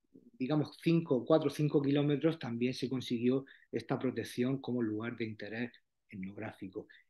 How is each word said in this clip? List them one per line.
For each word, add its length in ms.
digamos, 460
cinco, 420
cuatro 220
o 60
cinco 280
kilómetros 560
también 380
se 140
consiguió 560
esta 260
protección 640
como 220
lugar 340
de 80
interés 460
etnográfico. 800